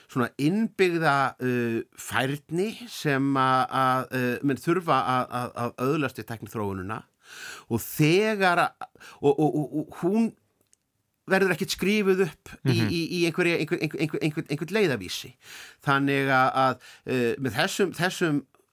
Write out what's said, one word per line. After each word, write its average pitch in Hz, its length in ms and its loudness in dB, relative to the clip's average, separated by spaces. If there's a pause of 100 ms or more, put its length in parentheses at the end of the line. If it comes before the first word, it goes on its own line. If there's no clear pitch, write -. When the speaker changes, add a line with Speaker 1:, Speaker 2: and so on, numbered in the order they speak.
Speaker 1:
svona 120 320 -2
innbyggða, 170 840 2 (200)
eh, 120 440 0 (140)
færni 147 720 -4 (160)
sem 139 480 -2
að, 131 380 4
að, 131 400 0
eh, 123 300 -2
menn 135 200 0
þurfa 165 420 2
að, 127 280 0
að, 123 220 -6
að 120 260 -4
öðlast 135 420 -2
við - 80 -12
tækniþróunina 104 720 -6 (640)
og 117 160 0
þegar 185 800 2
að, - 260 -2 (280)
og, 143 180 4
og, 151 180 2
og, 135 240 -2
og - 220 -6
hún 214 320 2 (1000)
verður 185 260 4
ekkert 175 160 -4
skrifuð 190 540 2
upp - 300 -8
í, 131 200 0
Speaker 2:
Mhm. 113 160 2
Speaker 1:
í, 165 180 -2
í 175 140 -4
einhverja, 170 340 2
einhver, 160 240 -2
einhver, 151 200 -4
einhver, 160 200 -2
einhver, 160 240 -2
einhvern 156 300 -4
leiðavísi. 131 580 -2 (460)
Þannig 139 500 2
að, 131 240 4
að, 131 340 2 (180)
eh, 120 320 0
með 123 200 -4
þessum, 180 380 0
þessum 165 460 0 (320)